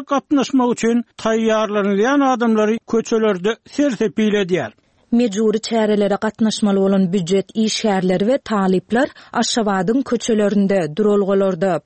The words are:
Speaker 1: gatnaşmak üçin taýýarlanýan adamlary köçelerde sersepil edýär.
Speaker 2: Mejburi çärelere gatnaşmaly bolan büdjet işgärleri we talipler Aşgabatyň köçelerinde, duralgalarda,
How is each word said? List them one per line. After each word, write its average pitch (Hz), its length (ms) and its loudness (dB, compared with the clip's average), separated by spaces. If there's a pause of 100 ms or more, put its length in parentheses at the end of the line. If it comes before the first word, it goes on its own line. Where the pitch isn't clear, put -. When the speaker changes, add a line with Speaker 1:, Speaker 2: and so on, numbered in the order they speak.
(120)
Speaker 1:
gatnaşmak 262 600 0
üçin 233 300 0 (200)
taýýarlanýan 220 960 0 (120)
adamlary 220 440 2 (100)
köçelerde 220 800 0
sersepil 220 680 0 (120)
edýär. 180 260 -2 (400)
Speaker 2:
Mejburi 220 500 0
çärelere 208 600 0
gatnaşmaly 214 580 0
bolan 190 340 2
büdjet 180 400 0
işgärleri 190 680 0
we 233 180 0
talipler 208 720 -2 (240)
Aşgabatyň 214 680 -2
köçelerinde, 202 960 0
duralgalarda, 196 880 0